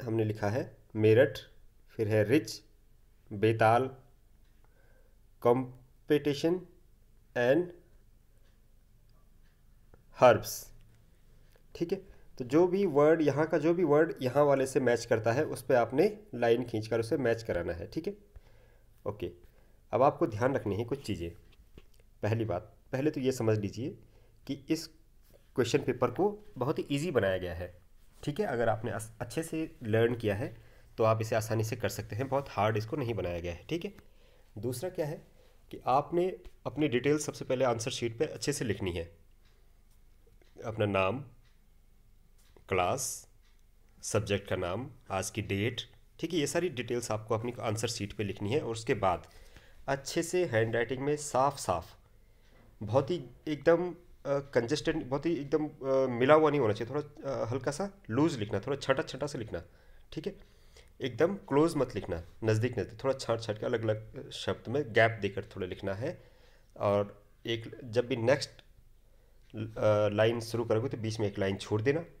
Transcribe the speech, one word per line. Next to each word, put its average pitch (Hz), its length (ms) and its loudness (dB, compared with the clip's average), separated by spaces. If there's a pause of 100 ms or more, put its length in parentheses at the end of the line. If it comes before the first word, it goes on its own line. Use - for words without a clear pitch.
हमने 113 220 -2
लिखा 107 260 -2
है 135 260 -4 (200)
मेरठ, 110 420 6 (600)
फिर 107 100 0
है 107 160 4
रिच, 143 360 0 (720)
बेताल, 113 600 4 (1500)
competition 143 1120 0 (840)
and 139 300 4 (2500)
हर्ब्स, 120 360 6 (1200)
ठीक 170 180 -4
है। 185 80 -6 (380)
तो 131 60 -6
जो 156 240 4
भी 196 180 2
वर्ड 151 360 6
यहाँ 147 240 2
का, 165 120 2
जो 156 160 2
भी 180 100 2
वर्ड 151 380 4
यहाँ 127 220 4
वाले 135 220 4
से 135 140 0
मैच 120 240 2
करता 113 280 2
है 143 140 2
उस - 160 -8
पे 139 120 2
आपने 131 320 4 (280)
लाइन 120 300 4
खींचकर 113 360 -2
उसे 117 180 0
मैच 117 240 2
कराना 90 300 -4
है, 92 180 -8
ठीक - 160 -6
है, 202 100 -6 (880)
ओके। 92 240 -8 (640)
अब 113 100 4
आपको 147 240 4
ध्यान 117 280 0
रखनी 104 220 -2
है 117 80 -2
कुछ 139 220 -6
चीज़ें। 85 240 -4 (920)
पहली 110 220 0
बात, 87 300 -6 (180)
पहले 139 180 0
तो 151 100 -6
ये 127 120 2
समझ 110 260 2
लीजिए 104 380 -6 (500)
कि 139 80 -6 (160)
इस 160 160 -2 (680)
क्वेश्चन 120 220 2
पेपर 127 320 0
को 175 200 0 (280)
बहुत 135 200 -2
ही 156 120 -6
ईजी 143 200 -4
बनाया 98 280 2
गया 87 160 -6
है, 90 180 -10 (500)
ठीक 143 180 -6
है। 208 60 0
अगर 120 220 0
आपने 110 220 -2
अस-, 113 200 -8 (100)
अच्छे 120 220 -6
से 160 280 -6 (120)
लर्न 117 340 2
किया 107 180 0
है 135 200 -6 (440)
तो 113 60 2
आप 110 160 4
इसे 110 160 -2
आसानी 110 280 0
से 123 120 -6
कर 104 120 -2
सकते - 280 -8
हैं, 135 120 -4
बहुत 135 200 -2
हार्ड 107 280 0
इसको 104 200 -4
नहीं 117 180 -4
बनाया 87 260 -4
गया 87 120 -6
है, - 160 -12
ठीक 170 160 -4
है। 202 80 -8 (680)
दूसरा 120 320 -6
क्या 160 160 -4
है 165 160 -8 (480)
कि - 180 -14
आपने 143 400 2 (380)
अपनी 139 220 0
डिटेल्स 139 360 2
सबसे - 200 -8
पहले 131 200 0
आंसर 117 260 0
शीट 117 280 -6
पे 156 80 2
अच्छे - 260 -4
से 143 120 -4
लिखनी 98 280 -2
है, 85 120 -4 (1600)
अपना 110 220 -2
नाम, 98 340 2 (1500)
क्लास, 95 360 0 (1000)
सब्जेक्ट 98 460 -2
का 95 80 -4
नाम, 92 320 -4 (220)
आज 95 200 -4
की 107 120 -6
डेट, 104 400 -2 (380)
ठीक 165 120 -6
है, 156 60 0
ये 160 80 2
सारी 170 240 -2
डिटेल्स 120 400 -4
आपको 110 240 -2
अपनी 117 260 -2
आंसर 110 280 -2
शीट - 240 -6
पे 110 120 -4
लिखनी 101 280 -4
है। 151 80 2
और 123 120 -6
उसके 113 240 -2
बाद 92 320 0 (600)
अच्छे 139 340 -2
से 180 240 0
हैंडराइटिंग 117 560 0
में 147 160 0
साफ 139 400 0
साफ, - 380 -4 (840)
बहुत 120 300 0
ही 180 120 -4 (260)
एकदम, 165 420 2
अ, - 480 -6 (160)
कंजेस्टेंट, 147 500 0
बहुत 143 220 -4
ही 170 100 0
एकदम, 147 320 -2
अ, 135 420 0
मिला 127 240 6
हुआ 156 160 8
नहीं 143 100 2
होना 107 120 4
चाहिए, 117 220 -4
थोड़ा, 147 400 -6
अ, 117 160 -4
हल्का 135 200 -4
सा 196 200 -4 (200)
लूज 143 280 2
लिखना, 101 220 -2
थोड़ा 139 160 -4
छटा 131 260 0
छटा 139 240 -6
सा 147 120 -8
लिखना, - 240 -8 (500)
ठीक 156 140 -8
है, 196 100 -8 (640)
एकदम 139 340 0 (140)
क्लोज 156 280 4
मत 131 180 0
लिखना, 87 280 -4 (220)
नज़दीक 110 340 2
नज़दीक, - 260 -6
थोड़ा 135 100 2
छाँट 117 260 -2
छाँट 104 180 -4
के 127 80 -4
अलग 120 160 0
अलग - 520 -4
शब्द - 340 -6
में 135 140 -2 (100)
गैप 113 300 6
देकर 98 240 -4
थोड़ा 95 200 -8
लिखना 95 280 -6
है। 123 160 -6 (640)
और 101 360 2 (340)
एक, 117 240 -4 (140)
जब 120 220 0
भी 127 100 -2
नेक्स्ट, 123 340 2
अ, - 1600 -4
लाइन 113 300 2
शुरू 117 220 -2
करोगे 110 240 0
तो 113 80 -6
बीच 110 240 -6
में 104 60 0
एक 101 120 -4
लाइन 98 180 0
छोड़ 107 260 -2
देना 143 220 2 (160)